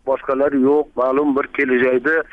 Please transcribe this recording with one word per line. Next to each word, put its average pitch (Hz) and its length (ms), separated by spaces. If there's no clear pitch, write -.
boshqalar 135 420
yo'q. 143 340
Ma'lum 135 360
bir 139 100
kelajakda 127 600